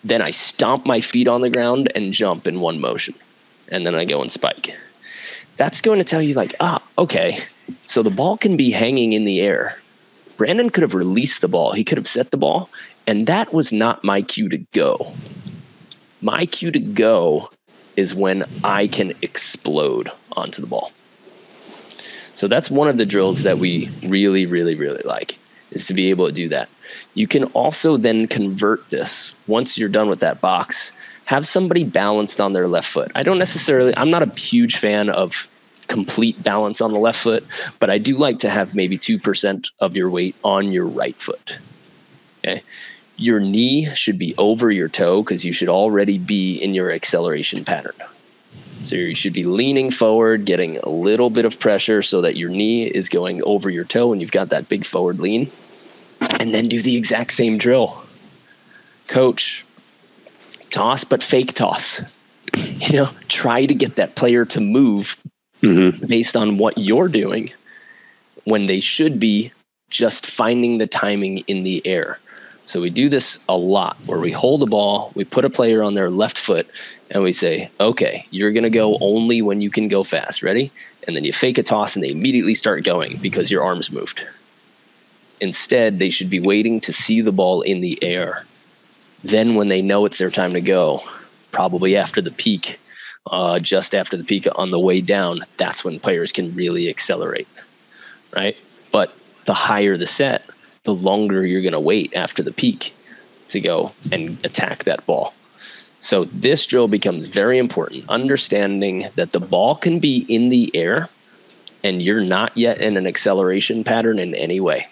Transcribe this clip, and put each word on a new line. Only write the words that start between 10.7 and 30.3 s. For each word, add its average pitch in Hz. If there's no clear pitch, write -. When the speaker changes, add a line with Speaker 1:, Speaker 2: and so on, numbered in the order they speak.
Speaker 1:
could 185
have 139
released 95
the -
ball. 87
He 107
could -
have -
set -
the 139
ball, 143
and 110
that 131
was 160
not 113
my 101
cue 101
to 82
go. -
My 165
cue 170
to 147
go 101
is 90
when 95
I 98
can 95
explode -
onto -
the 67
ball. -
So -
that's 127
one 147
of 131
the 113
drills 95
that 92
we 87
really, 95
really, 85
really 71
like, 58
is -
to 95
be 95
able 90
to 76
do 82
that. 67
You 107
can 135
also 151
then 113
convert 101
this, -
once 113
you're 107
done 107
with 95
that 80